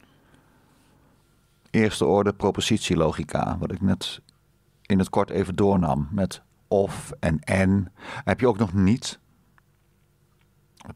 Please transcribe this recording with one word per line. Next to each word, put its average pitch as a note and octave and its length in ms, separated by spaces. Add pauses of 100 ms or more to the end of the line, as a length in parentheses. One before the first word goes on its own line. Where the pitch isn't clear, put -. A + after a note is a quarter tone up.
(1700)
Eerste A2 340
orde G2+ 280
propositielogica, E2 1300
wat - 140
ik F2+ 80
net F#2+ 400 (600)
in G2 160
het F#2+ 120
kort G2+ 200
even F#2 240
doornam, E2 560
met F#2+ 320 (260)
of - 520
en D#2+ 200
en. F#2+ 520 (320)
Heb G2+ 160
je B2 80
ook G#2 100
nog G#2 140
niet? G2 460 (1800)